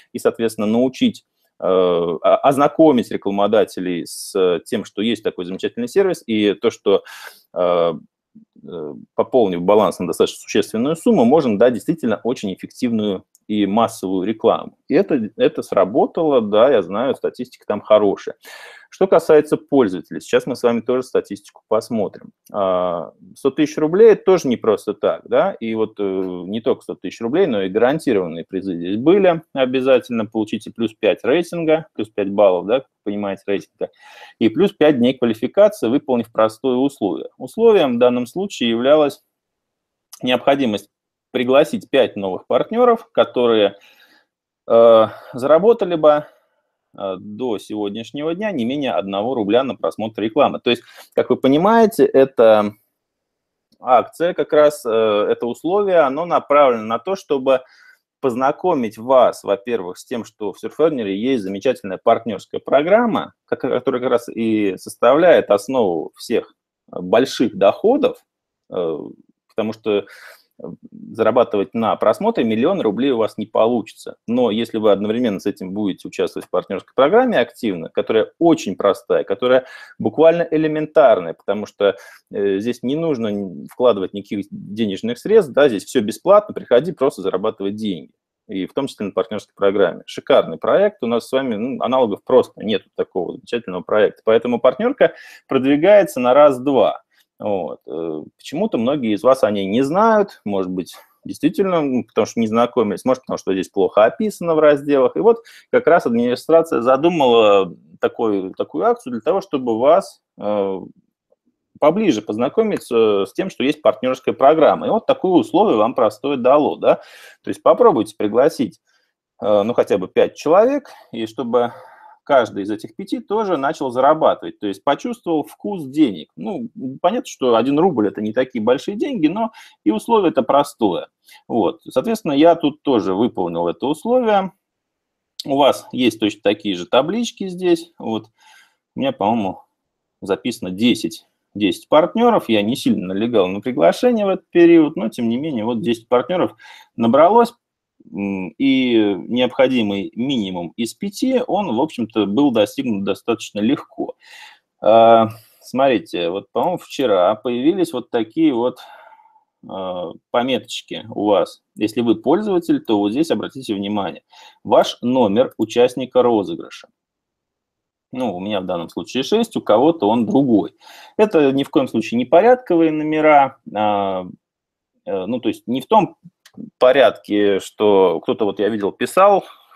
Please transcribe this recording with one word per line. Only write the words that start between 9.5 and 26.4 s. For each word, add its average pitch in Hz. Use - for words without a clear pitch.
баланс 95
на 90
достаточно -
существенную 117
сумму, 202
можно 127
дать 123
действительно 117
очень 107
эффективную 107
и 104
массовую 98
рекламу. 107
И 131
это, 147
это 123
сработало, 131
да, 107
я 117
знаю, 104
статистика -
там 104
хорошая. 104
Что -
касается 156
пользователей, 92
сейчас -
мы 123
с -
вами 117
тоже 123
статистику -
посмотрим. 110
А, 90
сто -
тысяч 147
рублей — 180
это -
тоже 190
не 123
просто 104
так, 90
да, 147
и 113
вот, 107
э, 104
не 95